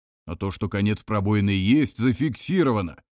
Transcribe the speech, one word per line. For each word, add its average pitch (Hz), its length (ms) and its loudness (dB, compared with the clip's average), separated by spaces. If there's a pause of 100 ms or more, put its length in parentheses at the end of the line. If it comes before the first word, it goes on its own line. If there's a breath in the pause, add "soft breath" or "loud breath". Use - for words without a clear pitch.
(260)
А 85 100 -10
то, 98 160 -6
что 104 160 -6
конец 101 360 -2
пробоины 104 480 0
есть, 107 460 2
зафиксировано. 123 1040 -2 (140)